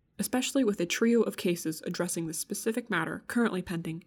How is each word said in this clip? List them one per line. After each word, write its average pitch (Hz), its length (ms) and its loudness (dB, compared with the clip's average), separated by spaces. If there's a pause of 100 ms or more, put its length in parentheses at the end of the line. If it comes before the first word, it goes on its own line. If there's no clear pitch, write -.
(200)
especially 254 440 0
with 202 180 2
a 175 60 2
trio 233 340 4
of - 160 0
cases 170 480 -2
addressing 175 400 -4
the 160 80 -6
specific 226 560 -4
matter 165 380 -2
currently 220 340 2
pending 170 460 -6